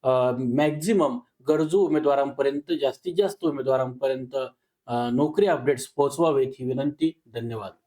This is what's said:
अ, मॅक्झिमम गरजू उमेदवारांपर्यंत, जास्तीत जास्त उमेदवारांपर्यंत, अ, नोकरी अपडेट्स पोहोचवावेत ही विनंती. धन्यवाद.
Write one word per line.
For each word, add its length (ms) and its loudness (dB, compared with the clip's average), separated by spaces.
अ, 280 2
मॅक्झिमम 880 0
गरजू 320 2
उमेदवारांपर्यंत, 920 0
जास्तीत 360 -4
जास्त 280 -2
उमेदवारांपर्यंत, 880 -2
अ, 240 -2
नोकरी 360 2
अपडेट्स 420 0
पोहोचवावेत 600 2
ही 60 -8
विनंती. 460 -2
धन्यवाद. 380 -8